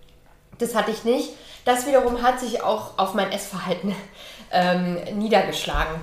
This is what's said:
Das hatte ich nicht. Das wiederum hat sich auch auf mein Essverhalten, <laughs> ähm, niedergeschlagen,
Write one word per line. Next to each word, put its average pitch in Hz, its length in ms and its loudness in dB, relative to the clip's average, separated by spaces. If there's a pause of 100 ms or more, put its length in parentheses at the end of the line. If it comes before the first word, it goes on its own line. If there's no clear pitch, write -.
(600)
Das 233 140 -2
hatte 214 180 0
ich - 120 -6
nicht. 247 280 0 (340)
Das 247 200 2
wiederum 247 360 4
hat 247 180 4
sich 233 240 -4
auch - 340 -2
auf 190 160 0
mein 196 160 0
Essverhalten, 185 640 -4 (300)
<laughs> - 300 -18
ähm, 180 440 2 (200)
niedergeschlagen, 160 840 0